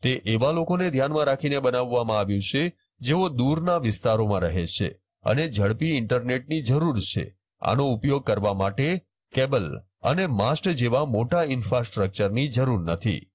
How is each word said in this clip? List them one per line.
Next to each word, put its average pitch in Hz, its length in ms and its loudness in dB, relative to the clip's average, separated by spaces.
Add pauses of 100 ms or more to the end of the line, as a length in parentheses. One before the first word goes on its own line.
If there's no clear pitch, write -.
તે 127 80 0
એવા 117 400 0
લોકોને 175 400 0
ધ્યાનમાં 147 340 0
રાખીને 139 340 0
બનાવવામાં 123 600 0
આવ્યું 101 220 0
છે, 143 360 -2 (240)
જેઓ 170 280 0
દૂરના 160 480 0
વિસ્તારોમાં 110 640 0
રહે 87 260 0
છે - 220 -2 (340)
અને 147 280 0
ઝડપી 113 460 0
ઇન્ટરનેટની 127 640 -2
જરૂર 139 360 2
છે. - 400 -4 (220)
આનો 123 240 0
ઉપયોગ 139 400 0
કરવા 101 300 0
માટે 98 460 -2 (340)
કેબલ 131 440 0 (240)
અને 175 240 0
માસ્ટ 127 420 0
જેવા 127 360 2
મોટા 123 380 0
ઇન્ફ્રાસ્ટ્રક્ચરની 113 1040 -2
જરૂર 123 340 2
નથી. 82 520 -2